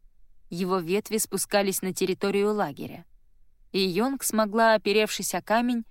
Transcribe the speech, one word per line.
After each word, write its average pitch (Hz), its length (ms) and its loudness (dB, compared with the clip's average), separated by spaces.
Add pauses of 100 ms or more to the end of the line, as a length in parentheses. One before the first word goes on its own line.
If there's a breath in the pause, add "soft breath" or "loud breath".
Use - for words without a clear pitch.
(500)
Его 180 280 -2
ветви 190 400 -2
спускались 196 640 -2
на 185 120 -4
территорию 202 600 0
лагеря. 170 520 -6 (640)
И 185 80 0
Йонг 202 440 0
смогла, 220 520 4
оперевшись 208 600 0
о 170 60 -2
камень, 233 500 0